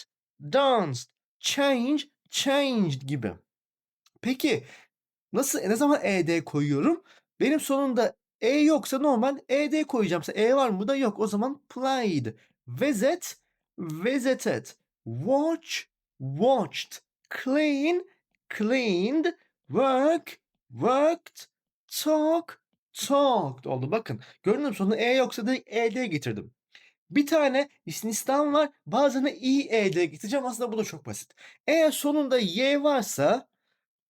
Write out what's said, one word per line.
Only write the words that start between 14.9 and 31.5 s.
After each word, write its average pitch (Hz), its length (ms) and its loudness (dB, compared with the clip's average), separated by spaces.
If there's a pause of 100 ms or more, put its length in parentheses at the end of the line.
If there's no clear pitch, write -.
Watch. 277 720 -2 (420)
Watched. 160 760 -2 (500)
Clean. 294 640 0 (520)
Cleaned. 233 680 0 (420)
Work. 269 720 0 (320)
Worked. 262 760 0 (400)
Talk. 311 760 -2 (320)
Talked 226 720 0
oldu. 135 260 -4
Bakın 208 300 -4 (220)
gördünüz 262 260 0
mü? 196 60 -6
Sonunda 196 220 0
E 240 160 2
yoksa 247 340 0
da 262 80 0
E 226 400 -2
D 254 120 -2
getirdim. 117 440 -6 (580)
Bir 285 180 2
tane 285 420 2 (160)
istisnam 269 680 -2
var. 294 160 2 (160)
Bazen 254 400 2
de - 120 -4
I 262 320 2
E 208 240 2
D 175 120 2
getireceğim. 214 400 -4
Aslında 240 260 -4
bu 220 60 -4
da 220 60 -2
çok - 220 -12
basit. - 280 -12 (340)